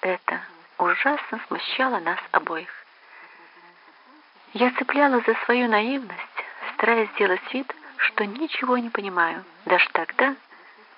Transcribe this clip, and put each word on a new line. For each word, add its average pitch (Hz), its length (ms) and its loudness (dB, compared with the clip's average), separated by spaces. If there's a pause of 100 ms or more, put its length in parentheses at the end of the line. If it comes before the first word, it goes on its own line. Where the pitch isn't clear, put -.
это - 400 -4 (380)
ужасно 226 680 0
смущало 233 540 -2
нас 170 180 -2 (140)
обоих. 165 420 -2 (1800)
Я 247 180 4
цепляла 269 480 4
за 226 140 4 (100)
свою 240 240 4
наивность, 226 520 0 (540)
стараясь 220 360 2
сделать 185 440 0
вид, 262 180 -4 (240)
что 208 300 0
ничего 254 500 -2
не 233 140 -4
понимаю, 180 540 -2 (200)
даже 180 260 4
тогда, 262 460 0 (600)